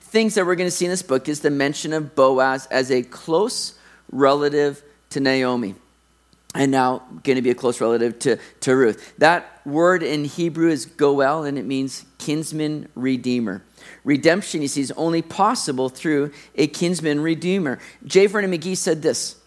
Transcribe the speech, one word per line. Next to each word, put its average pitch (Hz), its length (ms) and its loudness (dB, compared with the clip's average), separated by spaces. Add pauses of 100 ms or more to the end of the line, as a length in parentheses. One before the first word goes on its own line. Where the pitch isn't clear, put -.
things 220 340 0
that 196 100 2
we're 180 120 2
gonna 180 140 -2
see 175 140 -2
in 175 60 -2
this 180 100 -2
book 131 280 -2
is 151 120 -4
the 151 100 0
mention 143 440 -2
of 156 200 -6
Boaz 131 520 2
as 131 240 -2
a 127 120 2
close - 760 -4 (320)
relative 143 720 2 (280)
to 143 100 -6
Naomi. 127 540 0 (800)
And 139 160 2
now 131 320 2 (200)
gonna 131 180 2
be 127 100 2
a 120 40 4
close 123 260 -2
relative 113 400 0
to, 120 160 0 (240)
to 131 160 2
Ruth. 117 420 2
That 160 460 2
word 165 380 2
in 147 220 -2
Hebrew 165 460 0
is 143 140 -2
goel, 143 600 2
and 143 120 -4
it 120 80 -6
means 135 400 -4 (140)
kinsman 151 760 -4
redeemer. 123 680 -2 (400)
Redemption, 160 580 0
you 143 80 -4
see, 139 140 -4
is 131 100 -6
only 165 300 -2
possible 165 640 -2
through 147 420 -2 (260)
a 151 100 2
kinsman 156 540 -2
redeemer. 165 580 -2 (260)
J. 190 220 4
Vernon 196 260 -2
McGee 175 240 -4
said 156 260 -2
this - 340 -2 (100)